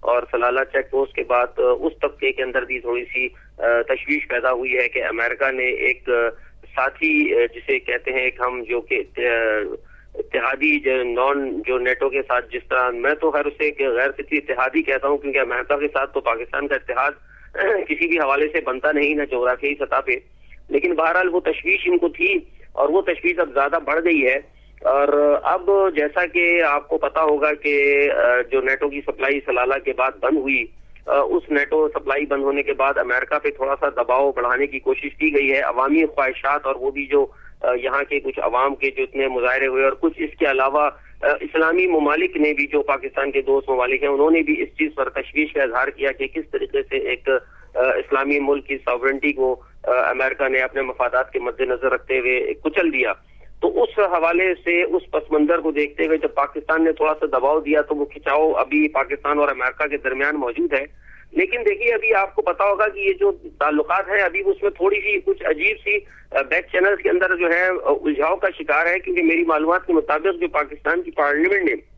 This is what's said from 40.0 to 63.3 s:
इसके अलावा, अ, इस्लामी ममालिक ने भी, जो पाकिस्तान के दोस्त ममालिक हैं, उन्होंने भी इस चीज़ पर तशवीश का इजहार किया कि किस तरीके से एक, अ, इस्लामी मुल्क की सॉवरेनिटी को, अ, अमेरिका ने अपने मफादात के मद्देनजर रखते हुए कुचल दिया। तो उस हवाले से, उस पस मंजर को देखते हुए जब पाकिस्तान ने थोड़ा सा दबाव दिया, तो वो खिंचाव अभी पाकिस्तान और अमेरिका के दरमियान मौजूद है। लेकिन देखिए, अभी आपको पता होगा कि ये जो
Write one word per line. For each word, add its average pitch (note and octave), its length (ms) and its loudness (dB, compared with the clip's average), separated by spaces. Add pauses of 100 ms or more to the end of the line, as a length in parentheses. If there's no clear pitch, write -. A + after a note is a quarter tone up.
इसके D#3+ 280 -2
अलावा, C#3 520 2 (260)
अ, C#3+ 180 2
इस्लामी D#3+ 440 2
ममालिक E3 500 2
ने D3+ 160 2
भी, C#3+ 140 -2
जो C#3+ 160 0
पाकिस्तान C3+ 480 -2
के C3+ 120 0
दोस्त C3+ 280 0
ममालिक B2+ 320 2
हैं, C#3+ 80 0
उन्होंने D#3 320 4
भी D3+ 120 0
इस - 140 -4
चीज़ D#3 220 -2
पर C3+ 180 -2
तशवीश D3+ 440 -4
का C#3 120 2
इजहार B2+ 260 -2
किया C3+ 220 -4
कि C3+ 160 -6
किस D#3 160 -8
तरीके C3+ 380 -4
से C3+ 140 -6
एक, B2+ 320 -4 (480)
अ, B2+ 220 2
इस्लामी C#3+ 420 0
मुल्क C#3 240 0
की C#3 120 -6
सॉवरेनिटी C3+ 560 -2
को, C3 320 -2 (240)
अ, A#2+ 40 2
अमेरिका C3 560 0
ने C3 120 0
अपने C3 220 -4
मफादात B2+ 500 -2
के C3+ 60 -4
मद्देनजर B2+ 560 -2
रखते C3 240 -2
हुए B2+ 220 0
कुचल D#3 500 -2
दिया। A#2+ 260 -2 (460)
तो - 60 2
उस - 300 0
हवाले F3 560 2
से, F3 300 0
उस E3 280 -2
पस D#3 100 0 (100)
मंजर D#3 280 4
को D3+ 120 -2
देखते D3 320 -2
हुए D#3+ 140 2
जब D3+ 160 -2
पाकिस्तान D#3 500 0
ने D#3+ 80 4
थोड़ा D3+ 200 2
सा D#3 140 -2
दबाव C#3 340 2
दिया, D3 220 2
तो D#3 120 -2
वो C#3+ 100 -2
खिंचाव D3 480 0
अभी D3 360 2
पाकिस्तान C#3 500 -2
और D3 100 4
अमेरिका B2+ 380 -2
के C#3+ 100 -4
दरमियान C#3 400 -2
मौजूद C#3+ 380 -2
है। C#3 120 0 (500)
लेकिन F#4+ 260 0
देखिए, G4 300 2
अभी - 180 0
आपको G3 320 2
पता F#3 220 0
होगा G3+ 220 2
कि G3 200 -2
ये G3 80 2
जो G3 180 2